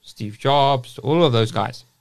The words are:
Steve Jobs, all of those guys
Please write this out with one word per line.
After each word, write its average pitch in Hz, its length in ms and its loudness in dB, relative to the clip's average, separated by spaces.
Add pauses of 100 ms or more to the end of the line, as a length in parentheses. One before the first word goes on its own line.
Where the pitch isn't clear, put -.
Steve 107 380 -14
Jobs, 139 600 0
all 160 240 0
of 139 100 2
those 113 180 2
guys - 320 -6 (180)